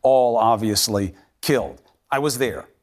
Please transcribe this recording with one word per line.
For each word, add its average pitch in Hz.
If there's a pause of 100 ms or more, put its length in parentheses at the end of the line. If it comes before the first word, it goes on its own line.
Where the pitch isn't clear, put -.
all 127
obviously 107 (260)
killed. 123 (300)
I 139
was 143
there. 107 (160)